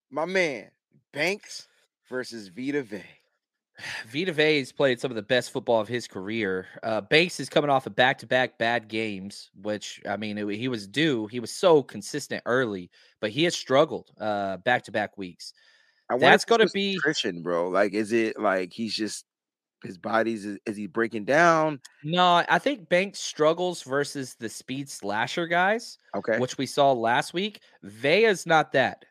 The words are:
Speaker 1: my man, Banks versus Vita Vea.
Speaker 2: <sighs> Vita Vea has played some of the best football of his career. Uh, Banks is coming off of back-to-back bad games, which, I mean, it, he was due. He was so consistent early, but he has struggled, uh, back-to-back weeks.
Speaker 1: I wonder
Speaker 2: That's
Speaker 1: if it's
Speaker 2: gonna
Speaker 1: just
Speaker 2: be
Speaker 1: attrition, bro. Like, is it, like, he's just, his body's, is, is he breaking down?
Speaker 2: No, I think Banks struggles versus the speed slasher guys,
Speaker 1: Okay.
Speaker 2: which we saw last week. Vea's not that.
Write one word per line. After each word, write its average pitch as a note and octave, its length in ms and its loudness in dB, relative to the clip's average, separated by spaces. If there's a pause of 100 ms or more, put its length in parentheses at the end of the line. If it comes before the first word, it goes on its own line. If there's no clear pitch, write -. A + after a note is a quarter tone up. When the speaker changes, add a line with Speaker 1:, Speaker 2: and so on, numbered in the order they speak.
(100)
Speaker 1:
my D3+ 160 -4
man, D#3 440 -2 (420)
Banks F3 540 -6 (420)
versus A#2 400 -8
Vita C3+ 340 -6
Vea. G2+ 200 -10 (760)
Speaker 2:
<sighs> - 300 -12
Vita D#3 260 -2
Vea D3+ 260 4
has C3 120 -4
played C3 300 2
some C3+ 100 -4
of A2+ 60 -6
the G#2 60 -4
best B2 280 0
football A2+ 300 2
of G2+ 80 -4
his A#2+ 180 -6
career. F#2+ 640 -4 (160)
Uh, A2 160 -2
Banks D#3 400 2
is C3 80 -8
coming D3 220 2
off C3+ 160 2
of G2+ 100 -14
back-to-back B2+ 600 2
bad A#2 300 -2
games, G#2+ 640 -8 (100)
which, G#2 480 -8
I G2+ 80 -2
mean, G#2 220 -6
it, G#2 180 -4
he B2 120 -4
was G#2+ 180 -6
due. A#2+ 400 0
He A#2+ 140 -8
was A2 120 -8
so D#3+ 300 6
consistent A2+ 640 -8
early, G#2+ 420 0 (320)
but G#2+ 100 -4
he C3+ 140 0
has F3 120 0
struggled, C3 640 0
uh, G2+ 380 -4
back-to-back G#2+ 600 -2
weeks. F2+ 340 -12 (560)
Speaker 1:
I A#2 60 -2
wonder C3 120 4
Speaker 2:
That's D#3+ 160 8
Speaker 1:
if - 20 -10
it's - 60 0
Speaker 2:
gonna A3 160 6
Speaker 1:
just - 80 -2
Speaker 2:
be G3 200 -2
Speaker 1:
attrition, C3 480 -2
bro. F2 260 0
Like, F#2 260 2
is G#2+ 180 -2
it, A2+ 260 0
like, F#2+ 340 -2
he's A2+ 220 -8
just, - 320 -6 (560)
his F#2 160 -14
body's, A2 460 0
is, G#2 220 -8
is G#2 100 -4
he G#2 100 -8
breaking A2+ 380 -2
down? D#3 560 2 (240)
Speaker 2:
No, F3 440 4
I E3 120 4
think B3 280 -4
Banks F#3 300 0
struggles E3+ 640 0
versus C#3 560 -4
the A2+ 100 -8
speed C3+ 400 -10
slasher A#2+ 600 -4
guys, F#3 500 0 (160)
Speaker 1:
Okay. - 240 0
Speaker 2:
which B2+ 200 -2
we C3+ 80 -4
saw C#3 260 4
last A#2+ 420 0
week. G3+ 260 -4 (220)
Vea's D#3 640 2
not D#3+ 260 4
that. B2 380 2